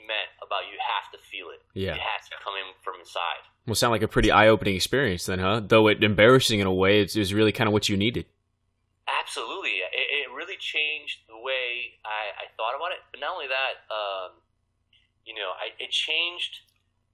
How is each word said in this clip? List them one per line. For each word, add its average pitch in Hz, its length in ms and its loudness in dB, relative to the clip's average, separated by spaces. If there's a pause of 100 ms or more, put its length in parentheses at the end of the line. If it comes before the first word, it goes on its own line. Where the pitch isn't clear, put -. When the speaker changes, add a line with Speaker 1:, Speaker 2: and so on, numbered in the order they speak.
Speaker 1:
meant 104 320 -6
about 98 320 -8
you 98 80 -16
have - 320 -6
to - 80 -20
feel 92 320 -16
it. - 140 -20 (100)
Speaker 2:
Yeah. 92 240 -4
Speaker 1:
It - 80 -8
has 104 240 -8
to - 140 -16
come 101 100 -8
in 95 160 -8 (140)
from 90 160 -10
inside. 85 420 -6 (240)
Speaker 2:
Well, 113 80 -4
sound 117 240 2
like 101 80 -2
a - 20 0
pretty 110 220 2
eye-opening 101 460 6
experience 104 500 -2
then, 95 140 -2
huh? 101 260 0
Though 110 220 8
it 104 160 4
embarrassing 107 560 6
in 98 80 2
a 95 60 2
way, 98 280 6
it's, 95 140 0
it's 101 180 0
really 107 180 4
kinda 107 200 2
what 107 180 2
you 101 80 0
needed. 98 300 -2 (840)
Speaker 1:
Absolutely. 135 800 -6
It, 135 400 -4
it 123 80 -18
really 175 240 -12
changed 151 640 -6
the 113 120 -20
way 123 680 -6
I, 107 400 -8
I - 80 -20
thought 117 240 -4
about 175 160 -6
it. - 160 -16
But 135 160 -12
not 170 80 -6
only 151 160 -10
that, 131 400 -6
um, 98 480 -8 (880)
you 110 80 -18
know, 98 240 -8
I, 113 240 -10
it 131 80 -12
changed 170 720 -6 (520)